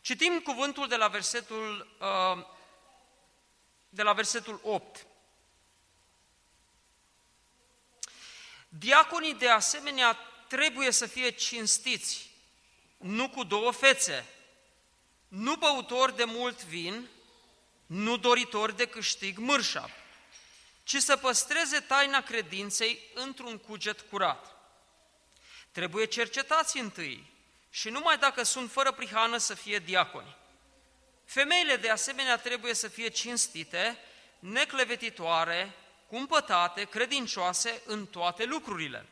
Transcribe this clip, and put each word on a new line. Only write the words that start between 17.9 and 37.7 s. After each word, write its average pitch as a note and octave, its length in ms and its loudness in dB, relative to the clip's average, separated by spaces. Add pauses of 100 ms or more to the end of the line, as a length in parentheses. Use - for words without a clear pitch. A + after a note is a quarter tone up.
doritori A3 580 2
de A#3+ 100 0
câștig G3 520 -4
mărșav, A#3+ 540 0 (920)
ci - 120 -2
să C4+ 220 4
păstreze C#4 640 2
taina C#4 420 4
credinței G#3 800 -4 (140)
într-un B3 440 -10
cuget G#3+ 440 -8
curat. F#3 540 -2 (1160)
Trebuie F3+ 340 -2
cercetați C4 720 0
întâi F3 560 -8 (360)
și - 200 -6
numai D4+ 280 2
dacă C4 260 2
sunt B3 280 -2
fără C4+ 200 2
prihană A#3 460 0
să A3 160 -2
fie G#3 260 -4
diaconi. D#3+ 560 0 (880)
Femeile, D4 500 4
de A3 140 -2
asemenea, B3 480 2
trebuie A#3+ 360 -4
să G#3+ 140 -2
fie A3+ 220 -6
cinstite, A3 880 -2 (420)
neclevetitoare, G3 1300 -2 (340)
cumpătate, A3 760 2
credincioase A3+ 1000 -2